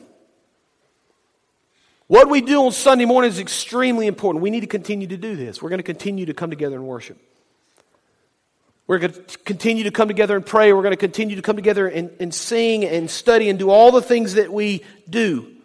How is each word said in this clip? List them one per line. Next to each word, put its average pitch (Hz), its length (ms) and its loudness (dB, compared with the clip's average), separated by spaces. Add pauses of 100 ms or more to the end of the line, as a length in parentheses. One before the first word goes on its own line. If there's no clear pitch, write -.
(2000)
What 269 220 8
we 285 120 2
do 269 240 2
on 247 80 0
Sunday 262 320 4
morning 247 260 2
is 175 80 -8
extremely 233 680 -4
important. 185 380 -2
We 202 60 -2
need 233 100 -4
to 214 80 -8
continue 202 400 -8
to 185 80 -10
do 196 220 -10
this. 120 240 -12
We're 160 80 -10
gonna 185 120 -6
continue 190 440 -8
to 156 80 -8
come 170 160 -10
together 147 260 -8
and 131 100 -14
worship. 120 320 -14 (1700)
We're 185 140 -2
gonna 170 140 -4 (320)
continue 220 400 -4
to 208 60 -4
come 220 180 0
together 208 260 0
and 196 100 -4
pray. 214 280 4
We're 196 100 2
gonna 190 140 0
continue 202 400 -4
to 175 40 -10
come 208 140 -2
together 196 320 0
and, 170 320 -8
and 175 140 -8
sing 226 500 -2
and 165 260 -4
study 226 380 2
and 196 100 0
do 190 120 0
all 226 240 8
the 254 80 4
things 233 320 -2
that 196 180 0
we 208 320 -4 (260)
do. 175 560 -4